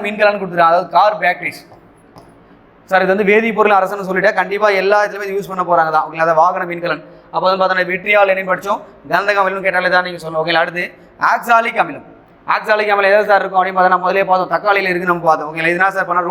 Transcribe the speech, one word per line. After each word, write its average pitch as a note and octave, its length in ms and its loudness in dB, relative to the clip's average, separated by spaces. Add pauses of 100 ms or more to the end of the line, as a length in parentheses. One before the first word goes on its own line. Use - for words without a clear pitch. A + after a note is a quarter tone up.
மின்கலன் G#3 360 0
கொடுத்துருக்காங்க, E3+ 340 2
அதாவது F3+ 220 0
கார் G#3 260 4
பேட்டரிஸ். F3 400 -4 (1300)
சார், F#3 140 4
இது F#3 100 2
வந்து G3+ 180 0
வேதிப்பொருள் G#3+ 460 2
அரசன்னு F#3 320 -2
சொல்லிட்டேன். F#3+ 300 0
கண்டிப்பா G3 280 0 (140)
எல்லா G3+ 240 2
இதுலயுமே G3+ 220 -8
இது F#3+ 100 -6
யூஸ் F#3+ 140 -8
பண்ண F#3 180 -4
போறாங்க E3 260 2
தான். D#3 100 2
ஓகேங்களா? D#3+ 220 -4
அதை E3 140 2
வாகன F#3 280 0
மின்கலன். E3+ 340 -6 (280)
அப்போ E3+ 140 -2
வந்து F#3+ 140 2
பார்த்தோன்னா F#3 320 0
விட்ரியால் G3 420 2
என்ன F#3+ 180 -4
படிச்சோம்? G3+ 280 -4 (320)
கந்தக G3+ 300 0
அமிலம்னு F#3+ 260 -4
கேட்டாலே F3+ 280 0
தான் F3+ 120 0
நீங்க F3 160 -12
சொல்லணும். D#3+ 180 -4
ஓகேங்களா? E3 240 0
அடுத்து F3 180 -6 (480)
ஆக்சாலிக் A#3 520 0
அமிலம். C#3 240 -10 (460)
ஆக்சாலிக் G#3 380 0
அமிலம் G3+ 200 2
எதாவது G#3 200 4
சார் F#3+ 100 4
இருக்கும் F#3 180 0
அப்படின்னு F#3+ 200 -2
பார்த்தா, F#3 240 4
முதலே F#3+ 260 0
பார்த்தோம், F#3 240 0
தக்காளியில G3 360 0
இருக்குன்னு F3 240 -2
நம்ம E3 160 -2
பார்த்தோம். D3+ 200 -2
ஓகேங்களா? E3 220 -2
இது F3 80 -2
என்ன F#3+ 160 2
சார் F#3 120 -2
பண்ணா? F3 220 0